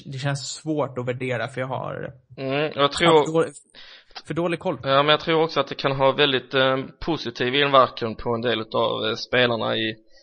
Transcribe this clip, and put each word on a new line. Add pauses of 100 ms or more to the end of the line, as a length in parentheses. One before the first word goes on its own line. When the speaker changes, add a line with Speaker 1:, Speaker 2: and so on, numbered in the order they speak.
(120)
Speaker 1:
det
känns
svårt
att
värdera,
för
jag
har (240)
Speaker 2:
Mm,
jag
tror
Speaker 1:
haft
dålig, (760)
för
dålig
koll.
Speaker 2:
Ja,
men
jag
tror
också
att
det
kan
ha
väldigt,
eh, (240)
positiv
inverkan
på
en
del
utav,
eh,
spelarna
i, (260)